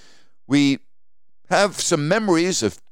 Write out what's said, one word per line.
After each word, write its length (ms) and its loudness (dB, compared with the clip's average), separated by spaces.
We 320 2
have 300 0
some 280 -2
memories 540 0
of 180 -4